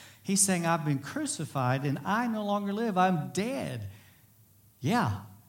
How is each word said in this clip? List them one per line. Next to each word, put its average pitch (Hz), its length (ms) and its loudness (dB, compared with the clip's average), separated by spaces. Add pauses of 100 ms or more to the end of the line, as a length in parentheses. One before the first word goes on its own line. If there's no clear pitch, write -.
(220)
He's 190 200 2
saying, 180 240 2
"I've 165 180 2
been 147 160 2
crucified 139 840 -2
and 139 180 0
I 214 240 0
no 214 160 -2
longer 202 300 0
live. 214 240 0
I'm 180 320 4
dead." 180 580 -4 (920)
Yeah, 139 400 0 (280)